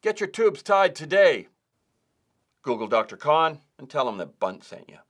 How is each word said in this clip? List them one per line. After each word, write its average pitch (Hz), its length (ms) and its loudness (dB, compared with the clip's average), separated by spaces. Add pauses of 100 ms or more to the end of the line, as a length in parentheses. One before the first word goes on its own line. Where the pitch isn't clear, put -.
Get 214 160 -2
your 190 120 -6
tubes 208 320 0
tied 196 340 2
today. 156 520 2 (1120)
Google 117 240 -6
Doctor 107 320 -2
Khan 156 400 0 (200)
and - 100 -20
tell 131 200 -4
him 107 80 -8
that 85 220 -12
Bunt 92 260 -6
sent - 240 -20
you. - 80 -20 (140)